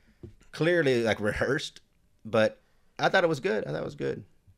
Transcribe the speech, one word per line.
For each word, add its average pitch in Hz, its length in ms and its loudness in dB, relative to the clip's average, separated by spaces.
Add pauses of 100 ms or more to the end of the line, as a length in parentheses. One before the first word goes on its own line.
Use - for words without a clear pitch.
(540)
clearly, 151 500 2
like, 107 160 0
rehearsed, 107 640 -2 (420)
but 107 380 0 (360)
I 160 120 2
thought 185 160 4
it - 40 4
was 151 120 -2
good. 208 240 -2
I 143 60 -8
thought 156 100 -6
it - 40 -6
was 147 100 -10
good. 139 280 -6 (340)